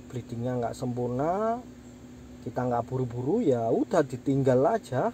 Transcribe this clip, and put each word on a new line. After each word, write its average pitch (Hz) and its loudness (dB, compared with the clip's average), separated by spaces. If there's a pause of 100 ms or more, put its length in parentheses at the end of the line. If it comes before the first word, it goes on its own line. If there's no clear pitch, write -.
bleedingnya 120 -4
nggak 117 -2
sempurna, 139 0 (880)
kita 127 -4 (100)
nggak 120 0
buru-buru, 127 0
ya 120 4
udah 165 2
ditinggal 135 4
aja. 185 2